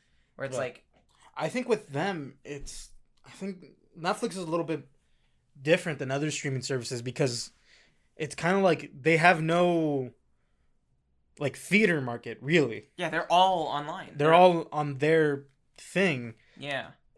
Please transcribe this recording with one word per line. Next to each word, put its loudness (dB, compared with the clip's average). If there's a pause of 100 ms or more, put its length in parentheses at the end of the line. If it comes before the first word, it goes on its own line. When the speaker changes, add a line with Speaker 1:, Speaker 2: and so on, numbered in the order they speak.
(360)
Speaker 1:
where -10
it's -6
Speaker 2:
Yeah. -2
Speaker 1:
like -10 (560)
Speaker 2:
I -2
think -4
with -2
them, -6
it's, -14 (360)
I -20
think -12 (320)
Netflix -4
is -10
a -8
little -2
bit -6 (760)
different 0
than -6
other -2
streaming -4
services -6
because -4 (680)
it's -8
kinda 0
like 2 (100)
they 4
have 6
no, 0 (1300)
like, -4
theater 2
market, -8
really. 0
Speaker 1:
Yeah, -4
they're -4
all 4
online. -6
Speaker 2:
They're 0
Speaker 1:
They're 6
Speaker 2:
all 6
on -4
their 2 (320)
thing. -2 (240)
Speaker 1:
Yeah. -8 (260)